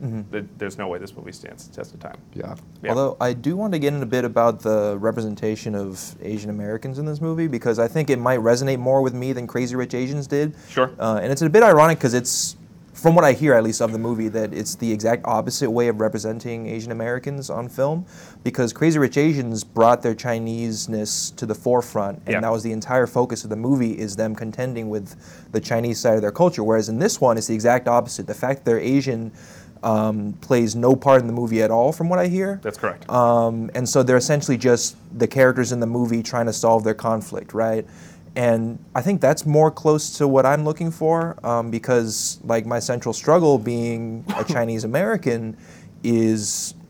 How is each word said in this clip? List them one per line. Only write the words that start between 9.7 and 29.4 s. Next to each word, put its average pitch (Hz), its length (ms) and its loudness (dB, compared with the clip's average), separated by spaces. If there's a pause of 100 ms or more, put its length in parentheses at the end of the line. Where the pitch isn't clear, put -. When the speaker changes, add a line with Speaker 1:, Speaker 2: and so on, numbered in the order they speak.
Speaker 1:
Rich 123 180 -4
Asians 135 340 -4
did. 151 280 -2 (140)
Speaker 2:
Sure. - 280 0
Speaker 1:
Uh, 110 240 -2
and 120 120 -2
it's 139 80 -2
a 160 80 2
bit 214 140 6
ironic 165 360 8
'cause 117 140 0
it's, - 420 -2 (380)
from 165 200 4
what 170 100 8
I 139 100 6
hear, 143 200 4
at 113 100 6
least, 113 160 -2
of 113 120 0
the 113 80 -4
movie, 113 300 -2
that 104 260 -4
it's 107 180 -6
the 117 180 -4
exact 107 360 0
opposite 117 420 -2
way 120 180 2
of 107 140 0
representing 113 640 -4
Asian 113 260 -8
Americans 127 600 -6
on 117 180 -8
film, 156 380 -2 (360)
because 123 300 -2
Crazy 156 240 2
Rich 135 220 2
Asians 131 440 0
brought 117 380 4
their 113 140 0
Chinese-ness 113 1200 -4
to - 80 -8
the 107 80 -4
forefront, 110 720 -2
and 117 80 -2
Speaker 2:
Yeah. 107 60 0
Speaker 1:
that 110 120 0
was 113 120 -2
the 113 80 -4
entire 123 340 0
focus 123 380 -2
of 107 80 -12
the 107 40 -4
movie, 120 440 0
is 101 160 -8
them 110 180 -2
contending 113 560 -8
with 104 260 -8 (360)
the 110 100 -2
Chinese 117 380 -2
side 113 160 4
of 110 60 2
their 104 100 0
culture, 160 320 2
whereas 110 260 2
in 110 80 -4
this 180 240 -2
one, 120 160 4
it's 107 80 -4
the 113 80 -4
exact 120 340 2
opposite. 120 380 0
The 104 80 -8
fact 131 320 -6
that 120 60 2
they're 113 80 2
Asian, 120 520 -2 (520)